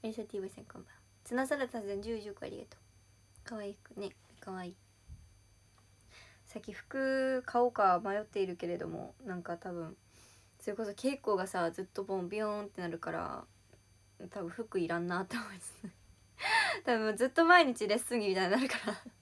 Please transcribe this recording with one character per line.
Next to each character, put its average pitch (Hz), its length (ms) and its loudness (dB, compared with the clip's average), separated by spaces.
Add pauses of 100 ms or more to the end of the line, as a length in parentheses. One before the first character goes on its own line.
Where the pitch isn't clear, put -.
エ 226 60 -4
リ 220 40 -8
サ 226 80 -8
テ 208 160 -8
ィ - 20 -4
ー 190 40 -6
バ 190 60 -8
さ - 120 -18
ん、 - 40 -18
こ - 120 -20
ん 185 60 -16
ば - 60 -20
ん - 40 -20
は。 - 60 -20 (240)
ツ - 100 -6
ナ 262 140 2
サ 285 100 0
ラ 269 80 0
ダ 247 60 -12
さ 233 80 -6
ん、 202 240 -4
十、 226 160 -4
十 208 140 -10
個 - 120 -12
あ - 40 -10
り - 100 -10
が - 60 -14
と - 120 -20
う。 - 20 -20 (640)
可 233 140 -10
愛 202 160 -8
く - 260 -16
ね、 196 120 -6 (280)
可 190 160 -10
愛 180 140 -8
い。 185 60 -16 (1700)
さ - 140 -12
っ - 20 -10
き 214 100 -12
服 262 760 0
買 240 140 4
お 247 80 6
う - 20 0
か 185 340 6
迷 196 140 0
っ - 20 -2
て 208 220 -2
い - 20 4
る 180 120 -6
け 175 100 -4
れ 175 100 -2
ど 165 100 -6
も、 - 280 -8 (100)
な 190 80 -6
ん 180 80 -6
か 170 160 -6
多 180 140 -10
分、 165 260 -8 (600)
そ - 100 -6
れ 196 60 -4
こ 220 100 -4
そ 202 60 -4
稽 269 280 -2
古 208 160 2
が 190 120 0
さ、 170 240 0
ず 190 100 -8
っ 190 40 -4
と - 180 -6
ボ 190 180 -2
ン 175 80 -4
ビ 208 80 -4
ヨ 214 100 0
ー 208 160 -2
ン - 40 -8
っ - 20 -12
て - 120 -8
な 175 60 -4
る 170 120 -6
か - 120 -6
ら、 - 320 -6 (880)
多 202 120 -6
分 170 80 -4
服 208 300 -4
い 170 80 2
ら 170 120 0
ん 175 80 -2
な 180 140 0
っ 185 40 -2
て 233 100 -8
思 226 160 -4
い 185 80 -14
つ - 60 -16
つ。 - 260 -14 (460)
<laughs> 784 480 0
多 240 100 4
分 214 220 0
ず 247 80 4
っ 262 60 0
と 330 120 6
毎 339 220 10
日 233 220 0
レ 208 80 4
ッ 247 40 2
ス - 160 -2
ン 226 60 2
着 208 60 2
み 190 80 2
た 190 80 4
い - 20 4
に 180 60 4
な 214 60 6
る 254 120 2
か - 60 -2 (100)
ら。 208 160 -4 (200)